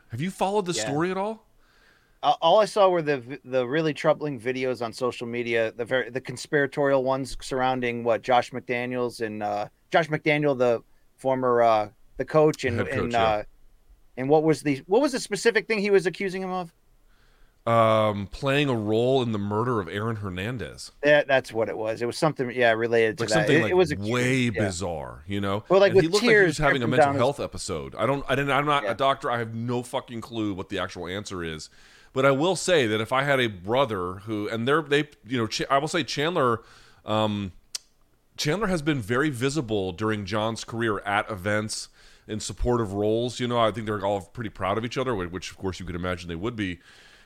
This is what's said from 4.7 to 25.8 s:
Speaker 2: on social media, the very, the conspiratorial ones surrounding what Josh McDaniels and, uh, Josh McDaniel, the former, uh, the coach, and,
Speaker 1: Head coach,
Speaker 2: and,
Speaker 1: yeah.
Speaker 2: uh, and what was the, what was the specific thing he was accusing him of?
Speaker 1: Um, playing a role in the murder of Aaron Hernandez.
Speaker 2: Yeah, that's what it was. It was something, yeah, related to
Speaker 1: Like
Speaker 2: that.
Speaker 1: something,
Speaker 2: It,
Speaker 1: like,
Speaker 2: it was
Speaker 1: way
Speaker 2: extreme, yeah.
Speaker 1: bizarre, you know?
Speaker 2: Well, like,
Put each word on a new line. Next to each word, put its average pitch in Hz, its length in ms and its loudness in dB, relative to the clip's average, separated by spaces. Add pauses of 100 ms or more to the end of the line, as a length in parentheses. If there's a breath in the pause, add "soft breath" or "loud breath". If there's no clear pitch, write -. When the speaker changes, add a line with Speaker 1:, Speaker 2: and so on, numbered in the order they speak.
Speaker 2:
on 113 80 -4
social 123 360 -4
media, 117 440 0
the 120 140 -6
very, 120 240 -2
the 127 120 -6
conspiratorial 139 840 0
ones 131 380 -2
surrounding 127 600 -2
what 113 200 2
Josh 123 280 2
McDaniels 123 680 -4
and, 107 220 -6
uh, 104 240 -2 (240)
Josh 170 180 4
McDaniel, 147 480 2
the 120 260 2 (320)
former, 127 460 2
uh, 110 280 4 (280)
the 135 80 -6
coach, 156 400 2
and, 120 140 -2
Speaker 1:
Head 113 100 -2
coach, 131 80 -4
Speaker 2:
and, 120 160 -2
Speaker 1:
yeah. 113 100 4
Speaker 2:
uh, 107 200 2 (720)
and 131 100 -4
what 151 160 4
was 156 180 2
the, 135 260 -2
what 214 140 4
was 285 120 2
the 247 60 -2
specific 208 480 0
thing 220 120 0
he 202 100 0
was 190 160 4
accusing 185 360 -4
him 185 80 -8
of? 180 240 -8 (920)
Speaker 1:
Um, 110 600 4
playing 139 420 0
a 123 60 0
role 117 480 2
in 120 80 -2
the 104 80 -2
murder 107 400 0
of 87 80 -4
Aaron 104 300 -4
Hernandez. 95 760 -8 (120)
Speaker 2:
Yeah, 147 200 4
that's 131 280 0
what 110 160 -2
it 90 100 -6
was. 110 240 -6
It 120 40 -2
was 117 120 -4
something, 135 340 0
yeah, 120 220 4
related 113 440 2
to 117 60 -4
Speaker 1:
Like 110 60 -2
Speaker 2:
that. 110 40 0
Speaker 1:
something, 110 240 4
Speaker 2:
It, 170 60 2
Speaker 1:
like, - 80 0
Speaker 2:
it 185 40 2
was 165 200 4
Speaker 1:
way 123 520 0
Speaker 2:
extreme, 113 60 -2
yeah. 110 120 -2
Speaker 1:
bizarre, 82 600 -6
you 101 160 -4
know? 101 260 -2
Speaker 2:
Well, 190 120 6
like, 196 140 6